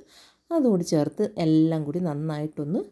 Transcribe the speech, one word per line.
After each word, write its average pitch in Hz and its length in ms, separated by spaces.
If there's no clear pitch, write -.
അതുകൂടി 233 360
ചേർത്ത് 156 340
എല്ലാം 160 420
കൂടി 151 220
നന്നായിട്ടൊന്ന് 151 720